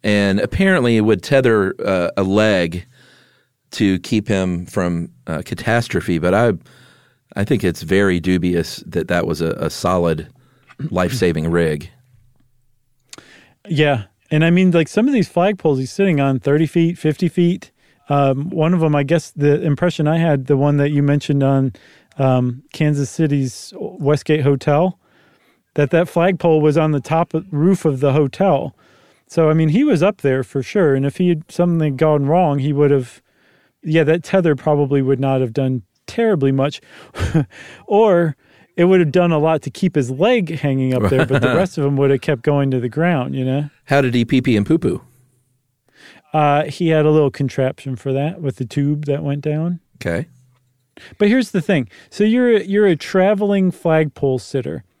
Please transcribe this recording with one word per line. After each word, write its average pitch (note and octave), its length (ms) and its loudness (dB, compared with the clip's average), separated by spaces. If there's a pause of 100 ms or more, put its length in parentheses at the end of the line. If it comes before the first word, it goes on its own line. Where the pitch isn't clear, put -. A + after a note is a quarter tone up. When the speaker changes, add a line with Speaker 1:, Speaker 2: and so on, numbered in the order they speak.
Speaker 1:
And G2+ 340 0
apparently D3+ 580 0
it A2 40 2
would G#2+ 220 2
tether, A2+ 520 2 (100)
uh, F2+ 320 0
a G2 60 0
leg F#2+ 600 0 (880)
to F#2+ 280 0
keep G#2 280 -4
him F#2 380 -2
from, F2 420 -4 (180)
uh, D#2+ 180 -6
catastrophe. F#2 720 -2
But F2 160 0
I, A2+ 180 2 (840)
I G2 100 -4
think G#2 200 -2
it's F2 180 -2
very F#2+ 380 0
dubious F2 560 -2 (100)
that - 220 -6
that F2 180 -2
was D#2 140 -4
a, D#2+ 120 -2
a - 180 -6
solid E2+ 580 -2 (640)
life-saving F2 600 -2
rig. D#2+ 380 -2 (1800)
Speaker 2:
Yeah. C#3+ 360 0 (260)
And D#3 140 2
I E3+ 60 4
mean, F#3 200 4
like, E3 180 2
some A3 180 0
of C#4+ 80 2
these G#3+ 180 0
flagpoles F3 460 0
he's C3 140 -6
sitting F#3 280 0
on, C#3 200 0
thirty D3+ 260 2
feet, E3+ 320 0
fifty D#3 300 -2
feet. F3 420 -2 (380)
Um, C#3+ 420 0
one E3+ 240 0
of E3+ 80 0
'em, D#3 140 2
I C#3+ 60 2
guess D3+ 280 -2
the D3 320 0
impression D#3 460 0
I E3 100 0
had, D3 280 0
the C#3+ 100 2
one D3 220 2
that C#3+ 120 0
you C#3+ 120 0
mentioned C#3+ 400 0
on, C3+ 300 0 (460)
um, B2+ 440 0 (100)
Kansas D3 380 -2
City's C#3+ 680 -4
Westgate D3+ 680 -2
Hotel, C#3+ 560 0 (760)
that D3 160 0
that E3+ 180 2
flagpole E3+ 520 2
was D3+ 160 2
on D#3 160 2
the C#3+ 80 0
top E3 340 -2
of, D#3+ 180 -6
roof E3+ 320 0
of C#3 160 0
the C#3 120 2
hotel. D3+ 600 0 (540)
So, D#3+ 220 2
I D#3 40 2
mean, D#3+ 160 2
he A3 140 2
was A3 180 2
up G3+ 200 0
there C3 200 0
for C3+ 200 -6
sure. D#3 320 2
And C3+ 120 0
if C#3+ 120 -4
he F3+ 120 2
had D#3+ 200 -4
something E3 460 0
gone D3+ 300 2
wrong, D3+ 320 2
he C#3 140 -2
would C#3+ 180 2
have, C3 320 -2 (600)
yeah, D#3+ 220 0
that D#3+ 200 0
tether E3+ 320 2
probably C#3+ 440 0
would C3+ 200 0
not C3+ 200 0
have B2 140 -4
done C3 280 -2 (240)
terribly F3+ 460 0
much. C3+ 280 -2 (340)
<laughs> - 320 -2 (400)
Or F#3 500 2 (400)
it F3 100 2
would F#3 140 4
have D#3 120 0
done F3 200 2
a D#3 60 2
lot D#3+ 240 0
to - 80 -8
keep - 240 -4
his B2+ 160 0
leg E3+ 480 0
hanging C3 340 -2
up A#2 180 0
there, C3 140 2
but B2+ 160 0
the B2 140 0
Speaker 1:
<laughs> - 20 -
Speaker 2:
rest F3+ 220 -2
of D3 80 -2
'em C#3+ 100 0
would C#3 140 2
have C#3 100 2
kept C3+ 220 -4
going C#3+ 300 0
to B2+ 80 -2
the A#2+ 80 -6
ground, C#3 460 -2
you C3+ 100 -4
know? C#3 260 -4 (140)
Speaker 1:
How C#3 180 2
did B2+ 120 0
he B2 100 2
pee-pee B2+ 320 0
and G2+ 100 0
poo-poo? F#2 340 0 (1300)
Speaker 2:
Uh, D3+ 320 2
he D3+ 240 -4
had D#3 160 2
a D#3 60 4
little D3+ 200 4
contraption C3 680 -4
for C3+ 160 -8
that D3 280 -4
with C#3+ 160 -6
the B2+ 80 -8
tube D3 400 -2
that C#3+ 180 -4
went D3 200 -6
down. D#3+ 380 -4 (160)
Speaker 1:
Okay. F2 300 -6 (920)
Speaker 2:
But G#3 100 2
here's B3 220 0
the F#3+ 100 -2
thing. D3+ 280 -2 (200)
So - 160 -2
you're A#3+ 320 2
a, G3 80 0
you're G3+ 220 2
a F3+ 100 4
traveling G3 760 0
flagpole D#3 680 0
sitter. C#3 460 -8 (160)